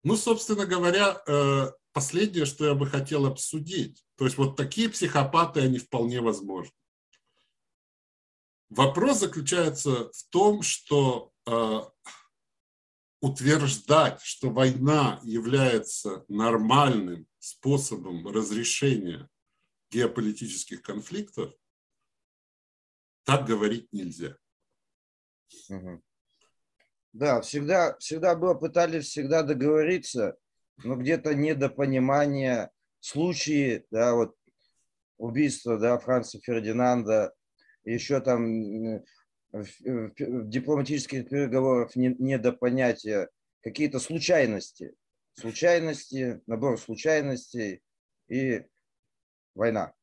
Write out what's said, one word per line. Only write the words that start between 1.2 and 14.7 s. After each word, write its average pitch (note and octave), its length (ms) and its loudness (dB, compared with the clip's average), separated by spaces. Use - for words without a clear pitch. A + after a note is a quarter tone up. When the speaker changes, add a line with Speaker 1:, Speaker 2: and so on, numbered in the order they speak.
Speaker 1:
э, C#3 440 4
последнее, E3+ 540 0
что D3+ 200 -2
я D3 80 4
бы C#3 120 2
хотел C#3 400 0
обсудить. D3+ 800 -6
То C3+ 80 -2
есть C3 140 0
вот C3+ 180 0
такие G#3+ 320 -2
психопаты, E3 720 2
они B2+ 180 2
вполне A#2+ 420 -4
возможны. G2 520 -4
Вопрос E3+ 500 2
заключается D3 920 -2
в - 200 -20
том, G#3 320 4
что, C3 680 0
э, A2+ 340 0
утверждать, C#3 1000 2
что - 280 -6
война C3 760 2